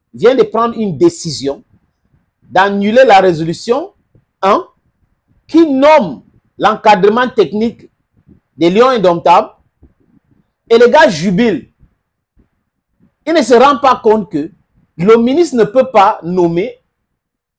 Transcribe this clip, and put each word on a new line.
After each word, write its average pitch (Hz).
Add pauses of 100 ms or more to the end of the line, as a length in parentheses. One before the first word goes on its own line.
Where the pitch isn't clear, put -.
(120)
vient 190
de 247
prendre 226
une 202
décision 139 (800)
d'annuler 202
la 202
résolution 185 (500)
un 220 (800)
qui 320
nomme 262 (360)
l'encadrement 214
technique 214 (680)
des 165
Lions 226
indomptables. 180 (1160)
Et 233
les 233
gars 302
jubilent. 185 (1500)
Ils 320
ne 320
se 247
rendent 262
pas 247
compte 214
que 156 (460)
le 202
ministre 269
ne 226
peut 254
pas 202
nommer, 175 (800)